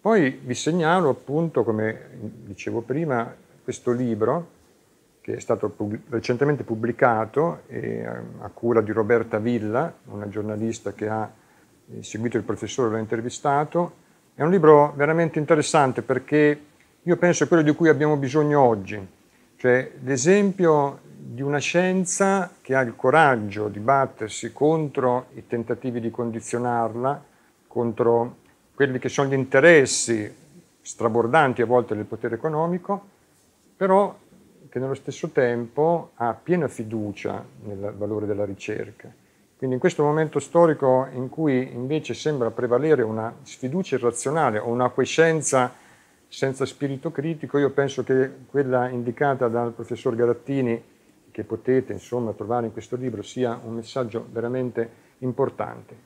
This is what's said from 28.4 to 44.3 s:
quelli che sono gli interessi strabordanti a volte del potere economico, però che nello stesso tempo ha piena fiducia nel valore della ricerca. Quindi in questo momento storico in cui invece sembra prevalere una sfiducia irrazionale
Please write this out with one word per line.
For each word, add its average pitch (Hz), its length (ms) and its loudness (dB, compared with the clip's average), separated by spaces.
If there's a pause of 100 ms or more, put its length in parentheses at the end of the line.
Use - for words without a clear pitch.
quelli 127 260 0
che 127 100 -4
sono 139 200 0
gli 139 40 0
interessi 135 1000 4 (460)
strabordanti 117 800 2
a 113 40 4
volte 113 300 2
del 104 100 -6
potere 117 300 -6
economico, 170 720 -4 (720)
però 190 360 2 (560)
che - 80 -8
nello 131 160 -4
stesso 143 360 -8
tempo 139 880 0
ha 117 180 -2
piena 156 340 -2
fiducia 107 760 -6 (200)
nel 101 340 -10
valore 104 300 -4
della 101 180 -2
ricerca. 104 640 -10 (460)
Quindi 131 200 -2
in 131 40 -4
questo 170 220 0
momento 151 360 0
storico 135 720 4
in 127 180 -8
cui 131 440 0
invece 131 400 -4
sembra 123 380 -2
prevalere 127 500 2
una 110 400 -4
sfiducia 139 540 -6
irrazionale 120 640 0